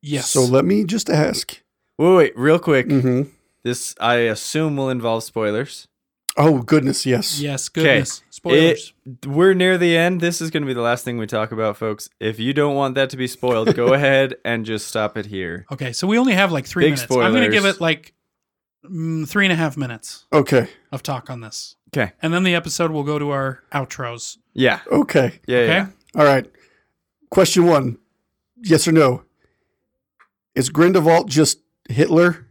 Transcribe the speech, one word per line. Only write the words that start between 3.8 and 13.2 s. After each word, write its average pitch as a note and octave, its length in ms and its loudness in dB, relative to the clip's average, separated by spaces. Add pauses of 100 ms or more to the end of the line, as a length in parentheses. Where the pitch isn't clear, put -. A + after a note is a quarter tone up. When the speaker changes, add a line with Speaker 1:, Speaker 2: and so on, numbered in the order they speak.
Speaker 3:
I A#2+ 180 2
assume, C#3 600 -2
will C3+ 140 -4
involve A#2 340 -2
spoilers. A2 640 -6 (480)
Speaker 2:
Oh, D3 260 4
goodness, C3+ 440 0
yes. B2+ 340 -2
Speaker 1:
Yes, C#3+ 300 -6
Speaker 3:
'Kay. D#3+ 120 -4
Speaker 1:
goodness. C3 480 2
Spoilers. - 640 2 (120)
Speaker 3:
It, C3 220 -16
we're E3+ 280 4
near F#3 240 2
the E3+ 180 2
end. F3 240 0
This E3+ 200 -2
is D#3+ 100 -8
gonna D3+ 160 -4
be C3 80 -4
the A#2+ 80 -4
last A#2+ 220 -2
thing A#2+ 140 -6
we A2 80 -6
talk G#2+ 240 -4
about, A2 280 -4
folks. G#2+ 300 -8 (120)
If A2 180 -4
you B2 140 -4
don't D3 240 0
want C3+ 200 -2
that C3+ 140 0
to C3+ 60 -14
be B2+ 100 -4